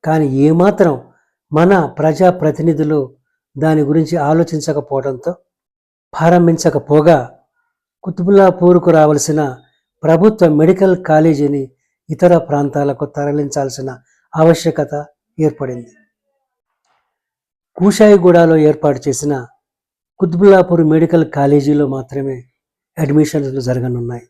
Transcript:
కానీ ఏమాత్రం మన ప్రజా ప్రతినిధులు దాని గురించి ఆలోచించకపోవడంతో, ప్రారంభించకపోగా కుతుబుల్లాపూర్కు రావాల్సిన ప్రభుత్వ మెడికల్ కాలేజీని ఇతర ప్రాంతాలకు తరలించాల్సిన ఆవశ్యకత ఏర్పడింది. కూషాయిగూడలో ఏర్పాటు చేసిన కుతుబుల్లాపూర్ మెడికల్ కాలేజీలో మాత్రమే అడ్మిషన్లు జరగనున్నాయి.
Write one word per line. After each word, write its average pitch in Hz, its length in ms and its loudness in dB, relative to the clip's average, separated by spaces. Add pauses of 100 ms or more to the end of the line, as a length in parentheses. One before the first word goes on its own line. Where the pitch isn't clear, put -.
కానీ 156 220 -2 (220)
ఏమాత్రం 175 460 2 (580)
మన 175 260 2 (220)
ప్రజా 156 280 0 (140)
ప్రతినిధులు 156 580 -2 (560)
దాని 156 340 0
గురించి 160 280 -2 (100)
ఆలోచించకపోవడంతో, 147 1040 -4 (800)
ప్రారంభించకపోగా 165 1040 2 (880)
కుతుబుల్లాపూర్కు 180 920 2
రావాల్సిన 151 420 0 (600)
ప్రభుత్వ 170 480 2 (100)
మెడికల్ 185 360 2 (140)
కాలేజీని 147 540 0 (440)
ఇతర 175 240 0 (180)
ప్రాంతాలకు 143 560 -4 (100)
తరలించాల్సిన 143 760 -6 (420)
ఆవశ్యకత 160 600 0 (440)
ఏర్పడింది. 139 540 -6 (1800)
కూషాయిగూడలో 180 800 4 (120)
ఏర్పాటు 147 360 0
చేసిన 147 300 -4 (840)
కుతుబుల్లాపూర్ 180 680 4
మెడికల్ 160 340 0 (120)
కాలేజీలో 147 480 0 (100)
మాత్రమే 135 400 -10 (600)
అడ్మిషన్లు 143 720 -2
జరగనున్నాయి. 123 600 -8